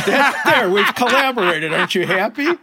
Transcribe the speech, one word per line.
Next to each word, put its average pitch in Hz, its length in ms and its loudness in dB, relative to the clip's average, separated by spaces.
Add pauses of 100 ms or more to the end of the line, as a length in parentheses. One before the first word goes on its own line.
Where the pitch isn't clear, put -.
That, 262 400 0
there, 262 240 2
we've 202 260 0
collaborated. 233 760 0
Aren't - 200 -2
you 180 140 0
happy? 196 400 -2 (160)